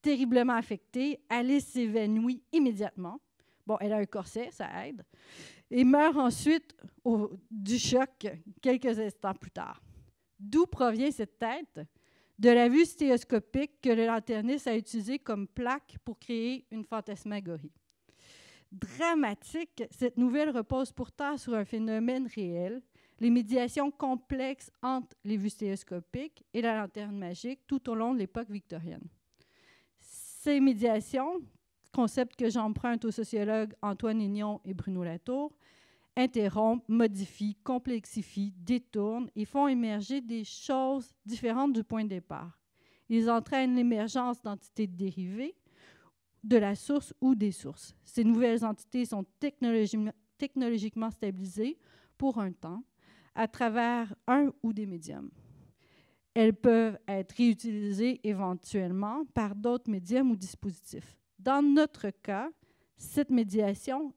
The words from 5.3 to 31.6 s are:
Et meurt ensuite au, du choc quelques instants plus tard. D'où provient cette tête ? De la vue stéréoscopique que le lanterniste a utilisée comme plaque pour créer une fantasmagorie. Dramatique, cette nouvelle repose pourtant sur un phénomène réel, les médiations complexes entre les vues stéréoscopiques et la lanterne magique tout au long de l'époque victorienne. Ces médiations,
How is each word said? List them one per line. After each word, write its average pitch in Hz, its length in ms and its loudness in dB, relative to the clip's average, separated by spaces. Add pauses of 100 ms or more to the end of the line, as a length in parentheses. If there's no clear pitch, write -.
Et 247 140 4
meurt 285 320 8
ensuite 285 580 2 (300)
au, 214 280 2 (200)
du 214 260 -2
choc 254 480 0 (360)
quelques 247 360 2
instants 202 360 -4
plus - 180 -14
tard. - 320 -12 (560)
D'où 214 260 2
provient 247 460 0
cette - 260 -8
tête ? 247 440 -6 (580)
De 233 100 8
la 240 200 8
vue 311 160 8
stéréoscopique 262 960 0
que 254 80 2
le 226 160 4
lanterniste 226 600 -2
a 226 100 0
utilisée 233 420 -4
comme 202 300 -6
plaque 254 560 -6
pour 233 120 -10
créer 240 540 -6
une 220 140 -10
fantasmagorie. 196 880 -8 (1000)
Dramatique, 277 1200 -4
cette 247 240 -2
nouvelle 262 360 2
repose 247 420 -4
pourtant 285 420 -8
sur 240 200 -6
un 208 100 -2
phénomène 233 680 -2
réel, 185 480 -4 (380)
les 233 120 4
médiations 247 600 2
complexes 262 800 -6 (100)
entre 254 320 -4 (120)
les 208 100 -2
vues 202 140 0
stéréoscopiques 196 1040 -8
et 233 80 -2
la 226 180 0
lanterne 208 380 -8
magique 196 500 -10
tout 262 220 -4
au 226 60 -2
long 233 180 0
de 247 60 0
l'époque 208 300 -6
victorienne. 170 540 -10 (1400)
Ces 285 200 4
médiations, 254 800 2 (500)